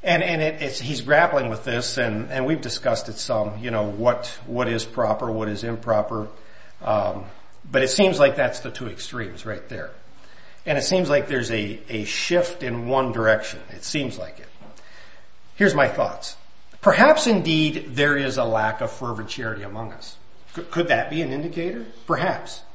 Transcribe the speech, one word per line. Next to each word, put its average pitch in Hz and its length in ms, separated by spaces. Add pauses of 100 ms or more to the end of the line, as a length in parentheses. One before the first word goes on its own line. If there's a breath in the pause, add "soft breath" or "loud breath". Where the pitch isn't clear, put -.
And, 170 200
and 170 180
it, 156 200
it's, 139 180
he's 127 220
grappling 147 480
with 110 140
this, 117 340
and, 117 340
and 131 140
we've 151 160
discussed 117 480
it 107 80
some, 104 420
you 120 100
know, 110 140
what, 110 440 (180)
what 123 220
is 120 160
proper, 113 480
what 110 160
is 104 160
improper. 110 640 (560 loud breath)
Um, 101 420 (440 loud breath)
but 131 140
it 127 60
seems 190 280
like 143 180
that's 127 260
the 123 100
two 123 160
extremes 98 580
right 101 240
there. 78 220 (760 loud breath)
And 151 140
it - 20
seems 185 260
like 143 200
there's 123 240
a, 104 360
a 107 180
shift - 580
in 120 240
one 131 240
direction. 110 480 (100)
It - 140
seems 135 340
like - 220
it. - 80 (1080 loud breath)
Here's 180 200
my 139 120
thoughts. - 480 (460)
Perhaps 269 460
indeed 156 640
there 143 280
is 135 220
a 123 40
lack 110 380
of 113 100
fervent 110 380
charity 110 320
among 101 320
us. - 240 (380)
C-, 170 80
could 170 240
that 120 240
be 156 100
an 135 100
indicator? 156 540 (220)
Perhaps. 160 560 (120)